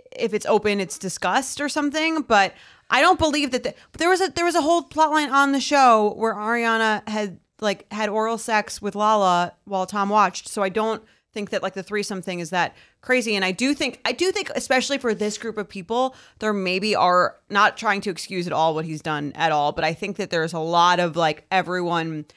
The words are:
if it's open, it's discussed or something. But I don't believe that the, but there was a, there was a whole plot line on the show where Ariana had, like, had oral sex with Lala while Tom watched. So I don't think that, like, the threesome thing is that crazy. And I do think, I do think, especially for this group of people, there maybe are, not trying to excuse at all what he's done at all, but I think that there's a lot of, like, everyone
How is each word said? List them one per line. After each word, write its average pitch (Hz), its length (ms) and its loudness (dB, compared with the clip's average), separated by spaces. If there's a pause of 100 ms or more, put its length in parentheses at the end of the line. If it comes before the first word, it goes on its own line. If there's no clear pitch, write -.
(120)
if 208 220 -4
it's 208 140 -4
open, 202 320 2
it's - 180 -6
discussed 196 640 -4
or 294 80 -2
something. 311 540 -2
But 196 300 2 (360)
I 254 120 4
don't 359 180 4
believe 302 320 0
that 247 120 -2
the, - 100 -6 (180)
but - 80 -10
there 330 100 2
was 370 120 4
a, 381 80 0
there - 160 -2
was 339 100 0
a 330 60 2
whole 330 220 2
plot 302 280 0
line 302 180 2
on 277 220 4
the 277 100 0
show 240 560 4
where 220 160 0
Ariana 220 720 0
had, 214 320 -4 (220)
like, 202 320 -2
had 214 160 -2
oral 220 280 0
sex 214 440 -2
with 202 140 -6
Lala 202 580 4 (120)
while 190 200 -2
Tom 202 240 -2
watched. 202 400 2
So 202 140 -4
I 190 60 0
don't 214 340 -2 (280)
think 208 200 -8
that, 202 100 -2
like, 190 140 -4
the 190 80 -8
threesome 202 400 -6
thing 180 160 -8
is 160 100 -8
that 175 260 -2 (260)
crazy. 233 340 0
And 190 100 0
I 185 60 0
do 262 240 0
think, 269 280 -4
I 247 100 -2
do 370 180 0
think, 381 240 -4
especially 262 420 0
for 247 160 -2
this 208 240 -4
group 220 200 -10
of 202 120 -8
people, 240 460 -4 (240)
there 214 140 -2
maybe 185 420 -2
are, 180 400 4 (160)
not 202 260 4
trying 202 240 -2
to 208 80 -6
excuse 175 380 -6
at 151 60 -6
all 160 200 2
what 160 120 -4
he's 156 160 -10
done 147 340 -6
at 160 160 0
all, 147 200 2
but 156 120 -4
I 160 100 0
think 202 240 -10
that 190 140 -8
there's 165 220 -2
a 165 60 -6
lot 170 400 4
of, 170 160 -2
like, 156 360 0
everyone 170 760 -2 (120)